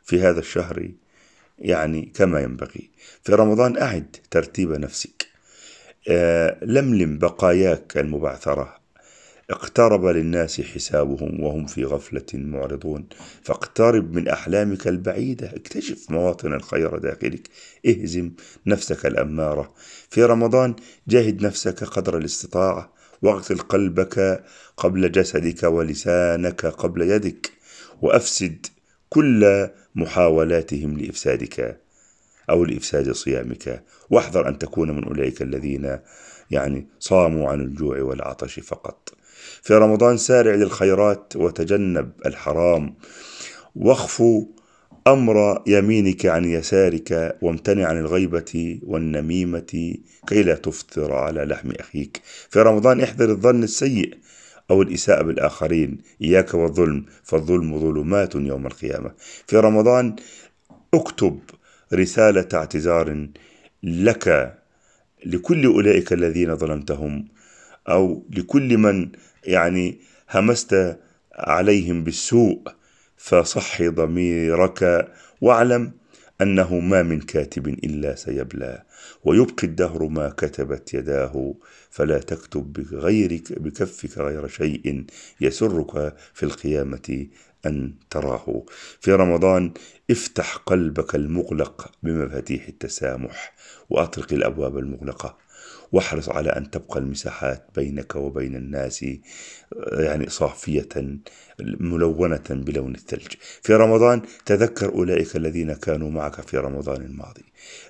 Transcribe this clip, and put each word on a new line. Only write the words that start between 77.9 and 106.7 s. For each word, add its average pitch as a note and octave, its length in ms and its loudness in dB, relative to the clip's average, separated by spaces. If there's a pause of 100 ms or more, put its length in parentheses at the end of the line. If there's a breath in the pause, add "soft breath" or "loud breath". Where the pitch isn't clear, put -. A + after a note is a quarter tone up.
سيبلى، B1+ 680 -8 (420 loud breath)
ويبقي G#2 420 2
الدهر E2 420 -2
ما D2+ 200 -4
كتبت C#2 640 -6
يداه، C2+ 600 -4 (360 soft breath)
فلا D#2 280 -2
تكتب - 540 -10
بغيرك، E2 840 -2
بكفك - 600 -8
غير D2 300 -6
شيء C#2+ 560 -6 (360 loud breath)
يسرك D2+ 720 -2 (200 soft breath)
في - 80 -8
القيامة C#2+ 840 -6 (400 soft breath)
أن C#2 280 -6 (160)
تراه. B1 540 -6 (360 loud breath)
في F#2+ 120 2
رمضان F2+ 600 2 (380 loud breath)
افتح - 460 -4
قلبك D#2+ 580 -2
المغلق D2+ 760 -4 (120)
بمفاتيح C#2+ 640 -6
التسامح، - 880 -10 (360 loud breath)
وأطرق D#2 420 -2
الأبواب C#2 460 -2
المغلقة، C2+ 580 -12 (560 loud breath)
واحرص D#2+ 360 -2
على D2+ 220 -4
أن C#2+ 200 -6
تبقى - 280 -10
المساحات C2+ 680 -8 (100)
بينك C#2 400 -8
وبين C#2 400 -8
الناس، C2+ 480 -10 (880 loud breath)
يعني، D2+ 360 -2
صافية D2 600 -4 (720 loud breath)
ملونة E2 920 -2
بلون C2+ 440 -6
الثلج. - 380 -12 (300 loud breath)
في A2 120 4
رمضان A2+ 480 6 (240 loud breath)
تذكر G2+ 480 0
أولئك F2 420 -2
الذين D#2+ 360 -4
كانوا D#2 380 -4
معك D2+ 300 -6
في - 160 -8
رمضان C#2 460 -6